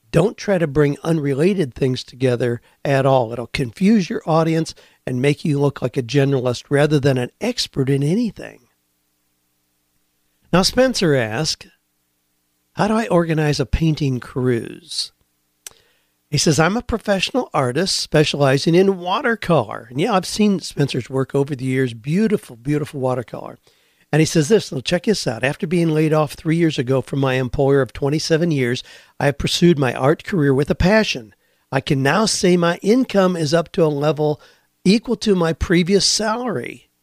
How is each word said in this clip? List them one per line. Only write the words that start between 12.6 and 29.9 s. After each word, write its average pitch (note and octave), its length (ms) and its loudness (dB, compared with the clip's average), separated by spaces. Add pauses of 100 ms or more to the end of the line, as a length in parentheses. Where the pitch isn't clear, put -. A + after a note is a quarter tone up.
"How F#3+ 160 0
do A3 60 0
I A3 140 -2
organize D#3 520 0
a B2+ 60 -2
painting D3 540 0
cruise?" - 920 -4 (1160)
He D3+ 80 -2
says, D3+ 200 2
"I'm F3 180 2
a A#3+ 60 -4
professional G#3+ 720 -4
artist C#3+ 420 -2
specializing C#3+ 800 0
in F#3+ 240 4
watercolor." E3+ 920 -2
And B2 100 -6
yeah, A3+ 120 0
I've F3+ 140 0
seen G#3 340 0
Spencer's - 480 -4
work C3 260 -4
over C#3 200 0
the B2+ 100 -8
years. C3 300 -2
Beautiful, D#3 640 -2
beautiful C#3+ 440 -4
watercolor. - 580 -6 (520)
And D3+ 100 2
he D#3 60 4
says D3+ 220 0
this, G#3 180 4
so D3 140 -8
check F3 240 -4
this G#3 220 0
out. A2+ 180 -4
"After D3+ 220 -4
being E3 240 0
laid D#3 240 2
off D3+ 180 0
three E3 240 -2
years E3 220 0
ago C3 240 0
from - 160 -6
my C3+ 160 2
employer C3+ 480 2
of A#2+ 100 -4
twenty-seven D#3 580 0
years, C3 320 -2 (380)
I C#3 60 2
have C#3+ 100 0
pursued E3+ 420 2
my C3 140 0